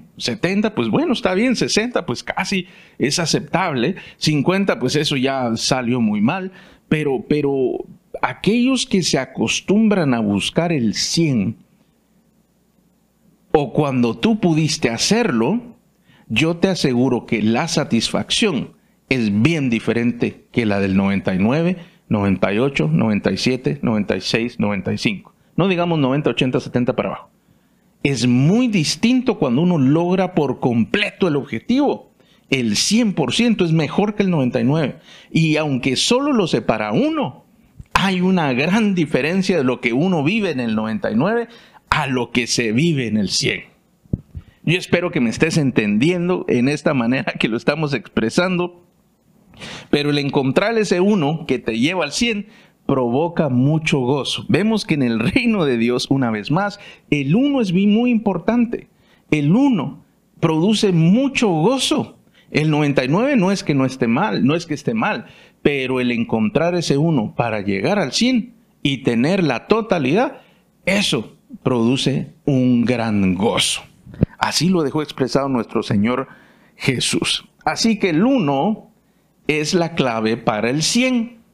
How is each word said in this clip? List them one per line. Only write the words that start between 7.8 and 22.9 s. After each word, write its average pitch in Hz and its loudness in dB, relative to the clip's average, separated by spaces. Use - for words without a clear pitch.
aquellos 240 0
que 185 0
se 143 0
acostumbran 165 0
a 117 0
buscar 104 0
el 117 0
cien, 123 -2
o 143 2
cuando 131 0
tú 214 2
pudiste 160 0
hacerlo, 160 0
yo 160 0
te 180 2
aseguro 127 0
que 110 -4
la 113 0
satisfacción 117 -2
es 110 0
bien 147 2
diferente 117 -2
que 120 0
la 101 0
del 95 0
noventa 98 0
y - 0
nueve, 156 0
noventa 98 0
y 104 0
ocho, 143 0
noventa 110 0